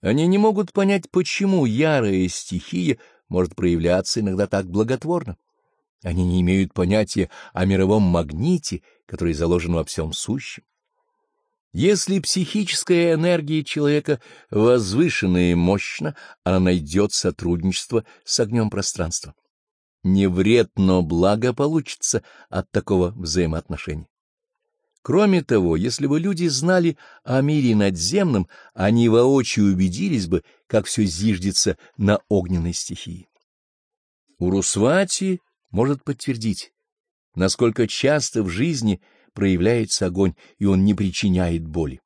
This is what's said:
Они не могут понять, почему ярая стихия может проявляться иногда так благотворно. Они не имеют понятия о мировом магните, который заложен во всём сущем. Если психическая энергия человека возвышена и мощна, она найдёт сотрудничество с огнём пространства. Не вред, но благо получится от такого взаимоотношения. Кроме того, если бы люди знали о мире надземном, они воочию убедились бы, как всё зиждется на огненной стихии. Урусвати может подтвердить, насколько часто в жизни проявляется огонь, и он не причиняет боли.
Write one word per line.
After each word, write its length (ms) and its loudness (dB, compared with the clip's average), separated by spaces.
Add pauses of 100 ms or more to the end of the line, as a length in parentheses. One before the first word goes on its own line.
Они 280 0
не 100 4
могут 340 0
понять, 380 0
почему 560 0
ярая 600 2
стихия 720 -4 (300)
может 280 -2
проявляться 640 0
иногда 260 -2
так 240 -4
благотворно. 680 -2 (680)
Они 220 -2
не 160 2
имеют 320 2
понятия 560 0 (240)
о 140 0
мировом 360 4
магните, 800 0 (220)
который 300 -4
заложен 400 0
во 100 0
всём 300 -6
сущем. 500 -8 (1080)
Если 460 2
психическая 920 0
энергия 480 0
человека 560 0 (320)
возвышена 1000 2
и 20 4
мощна, 640 0 (260)
она 160 0
найдёт 540 0
сотрудничество 960 -4 (180)
с 160 -4
огнём 300 -2
пространства. 640 -8 (680)
Не 240 2
вред, 500 2
но 260 4
благо 500 0
получится 720 -4 (240)
от 220 -8
такого 400 0
взаимоотношения. 1000 -4 (960)
Кроме 400 2
того, 340 2
если 300 -2
бы 120 0
люди 280 -2
знали 500 0 (280)
о 180 0
мире 340 2
надземном, 720 0 (240)
они 380 2
воочию 640 4
убедились 560 0
бы, 160 -2 (220)
как 200 -2
всё 180 0
зиждется 720 -2 (220)
на 220 2 (100)
огненной 420 0
стихии. 560 -12 (1120)
Урусвати 1040 0 (280)
может 340 -2
подтвердить, 680 -6 (640)
насколько 520 0
часто 560 -2
в 60 -2
жизни 520 -2 (320)
проявляется 760 0
огонь, 280 0 (240)
и 60 -4
он 200 4
не 100 4
причиняет 720 -2
боли. 400 -6